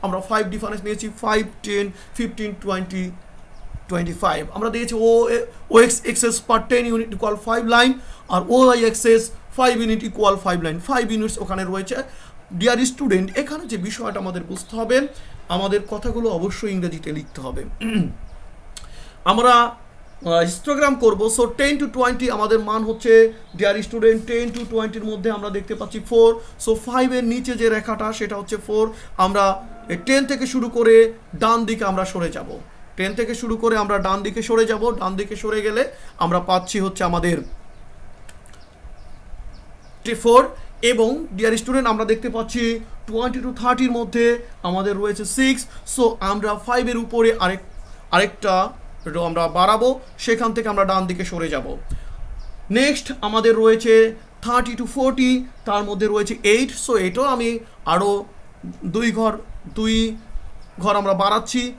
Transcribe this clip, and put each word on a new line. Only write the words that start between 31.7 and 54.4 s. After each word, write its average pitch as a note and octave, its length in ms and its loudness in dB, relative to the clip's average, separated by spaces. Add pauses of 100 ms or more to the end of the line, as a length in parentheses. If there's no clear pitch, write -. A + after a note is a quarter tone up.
আমরা F#3+ 220 0
সরে E3+ 240 -2
যাব, - 120 -12 (480)
টেন F#3+ 220 -2
থেকে A3+ 140 -2 (100)
শুরু A3+ 200 -2
করে A3+ 120 4 (100)
আমরা G3+ 120 0 (100)
ডান F#3+ 200 0
দিকে G#3+ 220 -4
সরে A3+ 220 4
যাব। G#3+ 120 -2 (180)
ডান F#3 200 -2
দিকে G#3 220 -6
সরে G#3+ 240 -2
গেলে G#3+ 160 0 (420)
আমরা F3 140 2 (100)
পাচ্ছি F#3 360 0
হচ্ছে F#3+ 260 -4
আমাদের E3+ 260 2 (3000)
ফোর। A#3 180 8 (500)
এবং A3+ 180 4 (280)
dear A3 140 2 (100)
student, B3+ 300 0
আমরা A3 200 0
দেখতে A3+ 240 -2
পাচ্ছি A3+ 260 -4 (460)
twenty B3 360 -2
to B3+ 60 -6 (100)
thirty-র B3 380 2
মধ্যে A#3 280 2 (420)
আমাদের G3 340 0
রয়েছে G#3 220 -4 (120)
six। C4 260 2 (320)
So B3+ 100 2 (260)
আমরা G#3 200 -2 (160)
ফাইভ B3 260 0
এর A#3 120 -2
উপরে A3+ 260 4 (140)
আরেক-, F#3 240 -2 (460)
আরেকটা F#3+ 400 2 (600)
রো E3+ 60 -2 (100)
আমরা E3+ 140 0 (140)
বাড়াবো, G#3+ 300 4 (360)
সেখান A3+ 320 2
থেকে A3 160 -2
আমরা G3 180 4
ডান F#3+ 200 2
দিকে F3+ 220 -4
সরে E3 220 -4
যাব। C3+ 120 -4 (1120)
Next C#4+ 280 2 (200)
আমাদের A3+ 260 4 (100)
রয়েছে A3 320 6 (500)